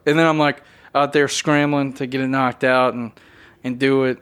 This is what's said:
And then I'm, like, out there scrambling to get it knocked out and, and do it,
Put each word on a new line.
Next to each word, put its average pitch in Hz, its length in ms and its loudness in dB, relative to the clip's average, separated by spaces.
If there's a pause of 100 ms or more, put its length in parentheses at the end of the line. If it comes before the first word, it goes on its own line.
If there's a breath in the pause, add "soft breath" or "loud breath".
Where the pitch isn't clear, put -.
And 147 120 2
then 165 80 4
I'm, 156 140 2
like, 143 240 -2 (300 loud breath)
out 139 200 0
there 143 140 2
scrambling 143 640 0
to 135 120 -8
get 131 160 -4
it 131 60 -2
knocked 131 360 -2
out 127 300 2
and, 120 180 -10 (520 loud breath)
and 123 160 -8
do 135 240 2
it, 127 180 -2